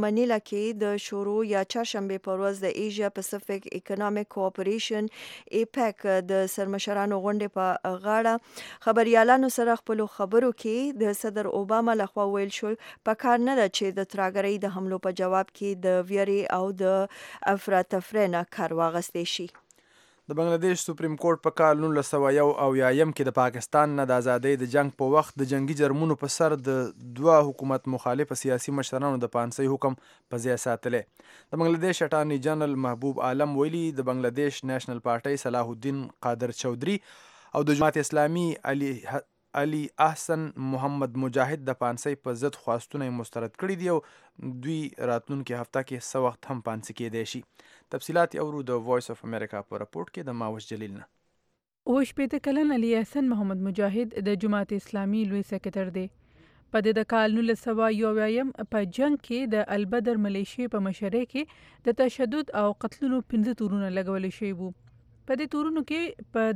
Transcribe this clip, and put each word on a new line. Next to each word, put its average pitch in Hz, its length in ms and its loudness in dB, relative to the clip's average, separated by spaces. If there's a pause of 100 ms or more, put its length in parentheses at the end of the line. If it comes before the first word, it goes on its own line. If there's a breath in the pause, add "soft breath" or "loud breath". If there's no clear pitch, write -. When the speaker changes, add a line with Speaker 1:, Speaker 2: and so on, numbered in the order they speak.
Speaker 1:
منیلا 220 360 2 (100)
کې 214 340 -4
د 208 240 -2
شورو 202 280 -4 (140)
یا 196 140 2
چهارشنبې 196 640 -4
په 190 140 -2
ورځ 196 240 0
د - 180 -2
ایشیا 202 340 -2
پسفیک 196 540 -6
اکونومیک 208 680 -4
کوآپریشن، 214 720 -2 (500 loud breath)
ایپیک، 226 460 -2 (260)
د 190 140 2 (100)
سرمشرانو 196 680 -2
غونډې 208 220 0 (100)
په 185 480 0
غاړه 226 800 0
خبریالانو 233 720 8
سره 233 260 4
خپلو 214 340 -2
خبرو 226 440 4
کې 254 380 -2
د 208 180 2
صدر 214 280 -4 (120)
اوباما 220 400 2
لخوا 202 320 0
ویل 202 240 0
شول، 214 200 -4 (340 loud breath)
«پکار 240 300 4
نه 247 200 2
ده 214 100 6
چې 190 300 -2
د 185 140 -2
ترهګرۍ 196 520 0
د 190 100 -4
حملو 185 300 -2
په 185 160 -2
جواب 185 320 2
کې 202 320 -4
د 180 240 4
ویرې 196 340 2 (140)
او 185 100 0 (140)
د - 20 0 (680 loud breath)
افراتفرۍ 196 840 2
نه 175 80 0 (140)
کار 165 240 -4
واخیستی 170 420 0 (100)
شي.» 180 140 -6 (840 soft breath)
Speaker 2:
د 147 120 -2
بنگلاديش 170 420 2
سپریم 160 400 -4
کورټ 165 240 2
په 156 140 2
کال 151 240 8
نولس 147 300 0
سوه 139 220 4
یو 147 80 6 (220)
اویایم 135 480 4
کې 131 160 0
د - 80 -4
پاکستان 131 600 2
نه 135 120 0
د 127 120 4
ازادۍ 127 360 2
د 127 140 -2
جنگ 143 260 2
په 131 140 2
وخت 151 300 2
د 131 100 -2
جنگي 139 260 0
جرمونو 147 460 2
په - 100 -4
سر 156 220 2 (100)
د 131 160 0 (320)
دوه 156 320 10
حکومت 131 480 -2
مخالفه 131 480 -2
سیاسي 135 380 0
مشرانو 131 420 -2
د - 140 -6
پانسۍ 127 340 0
حکم 135 300 0
په - 420 -10
ځای 123 220 0
ساتلی. 117 360 0 (460 loud breath)
د 165 160 -2
بنگلاديش 170 460 2
اټارني 151 360 0
جنرال 151 400 0
محبوب 127 440 -2
عالم 143 280 0
ویلي، 160 300 0 (100)
د 127 140 -2
بنگلاديش 127 580 -2
نیشنل 123 380 -6
پارټۍ 135 400 -2
صلاح 120 260 -2
الدین 135 320 -6 (220)
قادر 120 340 -4
چودھری 135 340 -2 (580 loud breath)
او 147 140 2
د 147 120 4
جماعت 156 240 4
اسلامي 160 440 2 (240)
علي 139 220 -2 (160)
ح-، 135 180 -6 (320)
علي 151 180 -2 (240)
احسن 160 400 0 (300)
محمد 135 500 -2
مجاهد 131 460 0
د 127 100 -4
پانسۍ 123 460 -4
په 120 160 -6
ضد 139 180 -2
خواستونه 123 480 -4
یې 123 140 -6
مسترد 117 420 -8
کړي 190 160 -2
دي 180 140 -4
او 165 40 2 (720 loud breath)
دوی 156 160 -4 (160)
راتلونکې 123 600 -4
هفته 131 260 -4
کې 127 220 -10
څه 135 180 -4
وخت - 240 -6
هم 127 160 -6
پانسي 113 320 -8
کېدای 113 320 -6
شي. 131 100 -10 (540 soft breath)
تفصیلات 165 420 0
یې 151 80 -2
اورو 147 240 -6
د 120 160 -2
وایس 123 300 0
اف - 140 -14
امریکا 107 340 -6
په 104 200 -10
رپورټ 165 320 -8
کې 160 140 -10
د 120 140 -6
ماوش 110 260 -8
جلیل 107 280 -10
نه. - 100 -18
Speaker 3:
اووه - 1040 -4
شپېته 277 340 -4
کلن 294 320 2
علي 226 220 2
احسن 262 340 0
محمد 196 360 -2
مجاهد 202 600 -2
د 202 160 0
جماعت 208 320 0
اسلامي 202 540 -2
لوی 202 180 -2
سکرټر 190 480 -4
دی. 185 80 -4 (680 soft breath)
په 220 120 2
دې 220 160 4
د 214 140 -4
کال 220 240 4
نولس 226 300 0
سوه 220 280 2
یو 220 160 0
اویایم 220 480 0
په 214 240 -2 (140)
جنگ 285 260 2
کې 240 320 -4
د 208 100 2 (120)
البدر 214 480 0
ملیشې 202 500 -4
په 196 100 0
مشرۍ 202 460 -2
کې - 580 -4
د 233 120 0
تشدد 254 600 0
او 208 60 4 (180)
قتلونو 262 340 -2 (120)
پنځه 226 300 0
تورونه 196 360 -2
لګولي 190 400 -2
شوي 196 220 -4
وو. 185 100 -6 (600)
په 262 80 2
دې 302 120 -4
تورونو 311 380 0
کې 330 460 -6
په 220 220 2